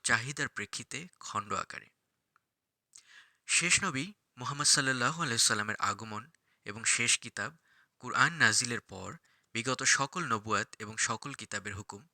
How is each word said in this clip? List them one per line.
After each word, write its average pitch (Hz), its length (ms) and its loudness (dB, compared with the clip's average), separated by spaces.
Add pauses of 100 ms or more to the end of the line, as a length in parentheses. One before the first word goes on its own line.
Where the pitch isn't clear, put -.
চাহিদার 131 460 0
প্রেক্ষিতে - 580 -10 (120)
খণ্ড 101 340 -6
আকারে। - 360 -8 (1600)
শেষ - 360 4
নবী 175 300 -4 (240)
মুহাম্মদ 139 300 -2
সাল্লাল্লাহু 131 480 4
আলাইহি 160 180 -2
ওয়াসাল্লামের 107 420 2
আগমন 107 560 -6 (340)
এবং 107 180 -10
শেষ - 360 2
কিতাব 117 380 -8 (420)
কুরআন 127 340 2
নাজিলের 117 480 4
পর 95 360 -10 (360)
বিগত 123 300 -2
সকল 139 400 2
নবুয়াত 107 560 0
এবং 107 180 -10
সকল 123 360 -4
কিতাবের 104 420 -8
হুকুম 104 380 -14